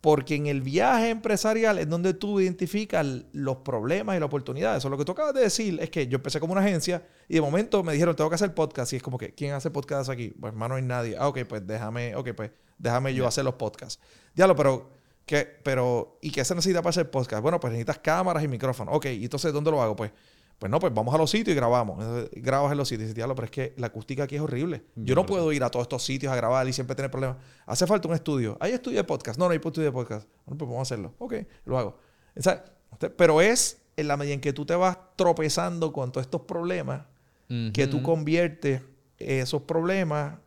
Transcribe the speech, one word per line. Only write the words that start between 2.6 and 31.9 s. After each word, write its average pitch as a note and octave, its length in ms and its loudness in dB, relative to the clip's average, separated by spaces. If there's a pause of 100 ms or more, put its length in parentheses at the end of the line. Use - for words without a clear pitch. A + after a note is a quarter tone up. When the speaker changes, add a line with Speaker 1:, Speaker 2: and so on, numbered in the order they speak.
Speaker 1:
l-, C3 280 -4
los C3+ 260 -2
problemas D3+ 580 -2
y E3+ 40 2
las D3+ 60 0
oportunidades. C#3+ 520 -2
Eso, C3 100 -4
lo C#3 100 -4
que D3 60 0
tú E3 80 -4
acabas D4 220 0
de C4+ 60 2
decir G#3 400 2
es D#3+ 100 -4
que C#3+ 160 -2
yo B2+ 100 -2
empecé C#3 220 -2
como D#3+ 140 -2
una F#3+ 100 4
agencia F3 440 0 (220)
y - 60 -4
de E3 60 6
momento F#3+ 420 2
me E3 100 -2
dijeron, E3 220 4
"Tengo D#3 140 2
que E3+ 80 0
hacer F#3+ 180 0
podcast". D3+ 380 -2
Y C3+ 40 -4
es B2 60 -6
como B2+ 160 -6
que, - 160 -10
"¿Quién C#3+ 200 -6
hace C#3 160 -4
podcast C#3 400 -4
aquí?". A#2+ 280 -6
"Pues, A2 140 -10
hermano, A2+ 220 -4
no - 20 -2
hay C3 60 -2
nadie". B2 360 -2
"Ah, C#3 100 2
ok, C3 200 -4
pues G#2+ 180 -8
déjame, A2+ 480 -4
ok, B2 220 -6
pues G#2+ 140 -8 (280)
déjame B2+ 360 0
yo C3 100 0
Speaker 2:
Ya. B2 40 4
Speaker 1:
hacer C3+ 160 0
los B2+ 100 0
podcasts". - 460 -8 (340)
"Diablo, F#3 200 8
pero... C3+ 360 2 (340)
¿qué, D3 240 0 (160)
pero, B2 560 0
y D#3 100 -6
qué C3+ 140 -2
se F3+ 100 0
necesita F3 280 2
para F3 80 2
hacer E3 200 0
podcast?". A#2+ 320 -2
"Bueno, E3+ 160 2
pues B2 140 -2
necesitas A#2 260 -2
cámaras E3 460 2
y D3+ 40 -2
micrófonos". B2+ 460 -2
"Ok, D3+ 120 0
¿y A#2 180 -4
entonces C#3+ 280 -2
dónde D3 200 2
lo C#3+ 100 4
hago?". G#2+ 140 2
"Pues, G#2+ 160 -6 (460)
pues A2 120 -4
no, C3+ 100 2
pues E3+ 140 0
vamos A2+ 200 0
a D#3 40 6
los D#3 120 4
sitios A3 220 2
y D3+ 40 4
grabamos". A#2+ 460 2
Entonces, A#2 280 -4 (120)
grabas C#3 300 2
en C#3+ 60 0
los C3+ 100 0
sitios A2 140 -4
y - 60 -4
dices, G#2+ 60 -8
"Diablo, A#2+ 200 -4
pero B2 100 -6
es A2 60 -8
que - 260 -6
la A#2+ 120 -4
acústica C3 340 -6
aquí C#3+ 140 -4
es C#3+ 40 -2
horrible. C#3+ 440 -4 (100)
Yo A#2 200 0
no D#3 80 6
Speaker 2:
Diablo. - 40 2
Speaker 1:
puedo F3 260 2
ir C#3+ 100 2
a B2 80 2
todos A#2+ 140 -2
estos A#2+ 180 -6
sitios C3+ 300 -2
a B2+ 40 0
grabar B2 300 2
y C3 60 -2
siempre C3 240 -4
tener C3+ 140 -4
problemas. C3 260 -4 (300)
Hace F3 200 0
falta F#3 220 2
un E3 60 2
estudio. C3+ 460 0
¿Hay G3 120 0
estudio B3 240 -4
de G3+ 80 2
podcast?". B2 340 -6
"No, F3+ 80 2
no F3+ 40 4
hay E3+ 120 2
estudio D#3+ 220 -2
de C#3+ 80 0
podcast". A2+ 340 -6 (200)
"Bueno, C3+ 100 -12
pues D3+ 140 -8
vamos A#2 80 -6
a C3+ 40 -2 (120)
hacerlo". G#2 240 -8
"Ok, B3+ 160 -8 (320)
lo C3 100 -2
hago". A2+ 220 -4 (400)